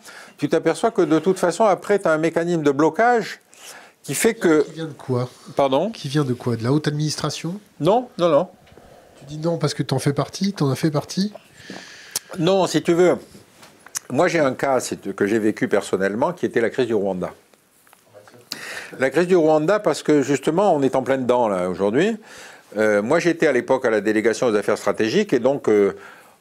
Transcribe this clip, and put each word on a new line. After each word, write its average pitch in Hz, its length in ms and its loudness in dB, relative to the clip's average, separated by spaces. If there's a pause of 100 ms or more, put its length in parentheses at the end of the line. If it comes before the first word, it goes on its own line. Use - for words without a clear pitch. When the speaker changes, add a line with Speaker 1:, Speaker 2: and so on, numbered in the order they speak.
(380)
Speaker 1:
tu 147 100 -4
t'aperçois 165 440 0
que 190 100 0
de 160 180 2
toute 190 180 0
façon, 180 280 0
après, 196 340 2
t'as 170 140 0
un 156 40 2
mécanisme 165 460 -2
de 143 80 4
blocage 170 680 0 (640)
qui 143 120 -8
fait 226 200 2
que 156 260 4
Speaker 2:
Qui - 100 -4
vient 160 140 -12
de 147 80 -12
quoi ? 123 340 -4 (300)
Speaker 1:
Pardon ? 143 320 2
Speaker 2:
Qui 220 180 -12
vient 143 160 0
de 127 100 -2
quoi ? 117 220 -4
De 113 80 -6
la 123 80 0
haute 151 160 0
administration ? 151 720 -6 (220)
Speaker 1:
Non, 214 260 0 (100)
non, 170 120 0
non. 156 180 2 (720)
Speaker 2:
Tu 139 60 -20
dis 147 120 -16
non 165 200 -4
parce 143 160 -2
que 143 100 -6
t'en 131 160 -2
fais 143 140 0
partie, 190 400 -4
t'en 139 180 -2
as 127 40 -2
fait 160 160 -2
partie ? 185 420 -4 (1080)
Speaker 1:
Non, 180 280 2
si - 140 0
tu 170 120 2
veux. 165 240 4 (920)
Moi, 160 180 2
j'ai 160 100 0
un 135 140 2
cas, 135 260 0
c'est, 98 340 -6
que 101 140 0
j'ai 110 120 2
vécu 107 280 0
personnellement, 101 640 0
qui 170 140 -6
était 117 160 -2
la 110 80 0
crise - 180 -2
du 113 60 -2
Rwanda. 95 380 -2 (1700)
La 131 100 2
crise 156 160 2
du 180 100 4
Rwanda, 156 440 4
parce 165 240 -2
que 151 180 4
justement, 160 520 2
on 143 100 0
est 131 120 2
en 131 60 2
plein 131 160 0
dedans, 123 320 2
là, 92 200 -2
aujourd'hui. 113 480 0 (600)
Euh, 107 240 2
moi, 139 180 0
j'étais 165 280 0
à 143 40 2
l'époque 127 320 0
à 123 60 2
la 110 100 2
délégation 110 480 0
aux 107 80 2
affaires 101 220 0
stratégiques, 113 560 -2
et - 60 4
donc, 135 280 -2
euh, 101 300 4 (440)